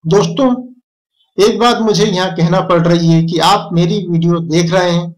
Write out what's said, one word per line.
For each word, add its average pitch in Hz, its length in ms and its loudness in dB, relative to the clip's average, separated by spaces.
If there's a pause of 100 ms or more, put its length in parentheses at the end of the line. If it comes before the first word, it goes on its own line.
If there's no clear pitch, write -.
दोस्तों, 202 460 0 (880)
एक 214 200 2
बात 233 200 0
मुझे 214 280 0
यहाँ 185 300 -2
कहना 165 240 0
पड़ 175 200 0
रही 170 280 2
है 165 160 4
कि 165 140 -2
आप 180 340 0
मेरी 175 360 0
वीडियो 170 320 0
देख 165 320 -2
रहे 180 180 0
हैं 170 280 -4